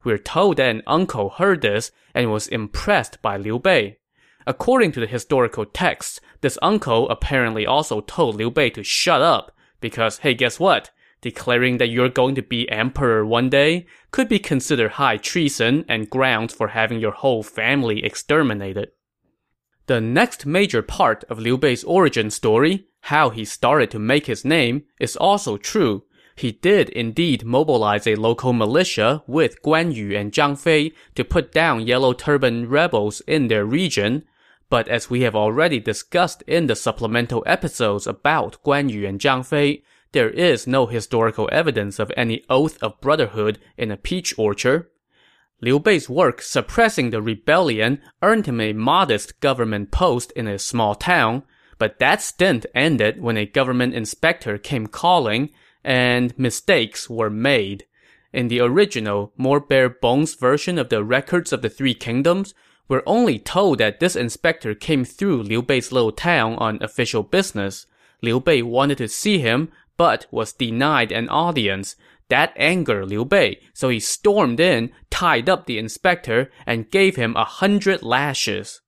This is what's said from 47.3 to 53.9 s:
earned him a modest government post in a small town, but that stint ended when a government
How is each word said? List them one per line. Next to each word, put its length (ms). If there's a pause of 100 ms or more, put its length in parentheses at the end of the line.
earned 240
him 140
a 120
modest 680
government 500
post 420
in 160
a 100
small 360
town, 480 (360)
but 200
that 240
stint 420 (100)
ended 460
when 160
a 100
government 480